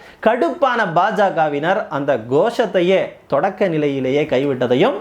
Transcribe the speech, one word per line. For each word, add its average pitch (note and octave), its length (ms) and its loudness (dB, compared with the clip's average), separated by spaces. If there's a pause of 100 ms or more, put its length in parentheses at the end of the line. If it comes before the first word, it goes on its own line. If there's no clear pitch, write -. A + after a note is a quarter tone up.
(240)
கடுப்பான B3 600 0 (100)
பாஜகவினர் F3+ 920 0
அந்த C#3+ 300 -2
கோஷத்தையே F#3 840 0 (280)
தொடக்க F#3+ 400 0
நிலையிலேயே C#3+ 560 0
கைவிட்டதையும் C3+ 760 0